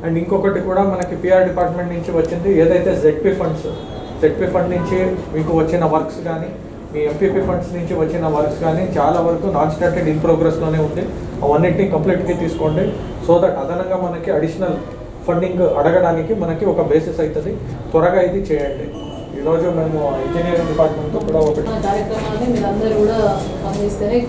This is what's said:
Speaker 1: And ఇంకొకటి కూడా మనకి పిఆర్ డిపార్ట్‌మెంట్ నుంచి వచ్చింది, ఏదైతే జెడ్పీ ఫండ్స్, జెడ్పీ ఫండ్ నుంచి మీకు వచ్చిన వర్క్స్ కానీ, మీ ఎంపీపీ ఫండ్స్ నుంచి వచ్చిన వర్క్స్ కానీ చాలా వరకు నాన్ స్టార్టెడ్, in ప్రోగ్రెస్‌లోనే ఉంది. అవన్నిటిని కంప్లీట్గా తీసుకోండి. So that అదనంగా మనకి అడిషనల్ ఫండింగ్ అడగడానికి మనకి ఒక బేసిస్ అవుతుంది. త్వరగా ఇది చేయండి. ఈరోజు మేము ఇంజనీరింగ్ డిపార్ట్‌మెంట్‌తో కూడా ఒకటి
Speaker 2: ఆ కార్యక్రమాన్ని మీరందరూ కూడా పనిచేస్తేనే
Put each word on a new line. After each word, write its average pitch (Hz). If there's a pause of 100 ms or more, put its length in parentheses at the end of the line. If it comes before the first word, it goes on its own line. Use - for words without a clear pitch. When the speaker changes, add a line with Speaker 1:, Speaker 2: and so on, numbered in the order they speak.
Speaker 1:
And 170
ఇంకొకటి 190
కూడా 185
మనకి 180
పిఆర్ 185
డిపార్ట్‌మెంట్ 175
నుంచి 170
వచ్చింది, 170
ఏదైతే 175
జెడ్పీ 156
ఫండ్స్, 165 (560)
జెడ్పీ 160
ఫండ్ 180
నుంచి 180 (360)
మీకు 160
వచ్చిన 160
వర్క్స్ 156
కానీ, 165 (420)
మీ 151
ఎంపీపీ 156
ఫండ్స్ 175
నుంచి 170
వచ్చిన 165
వర్క్స్ 151
కానీ 165 (140)
చాలా 165
వరకు 165
నాన్ 160
స్టార్టెడ్, 170
in 156
ప్రోగ్రెస్‌లోనే 160
ఉంది. 156 (380)
అవన్నిటిని 165
కంప్లీట్గా 165
తీసుకోండి. 156 (420)
So 165 (100)
that 180
అదనంగా 180
మనకి 170
అడిషనల్ 160 (240)
ఫండింగ్ 180 (140)
అడగడానికి 165 (100)
మనకి 165
ఒక 156 (100)
బేసిస్ 160
అవుతుంది. 156 (380)
త్వరగా 180
ఇది 190 (100)
చేయండి. 139 (520)
ఈరోజు 165 (120)
మేము 156 (260)
ఇంజనీరింగ్ 170
డిపార్ట్‌మెంట్‌తో 160
కూడా 160
ఒకటి 151
Speaker 2:
ఆ - (100)
కార్యక్రమాన్ని 214
మీరందరూ 208
కూడా 220 (460)
పనిచేస్తేనే 202 (100)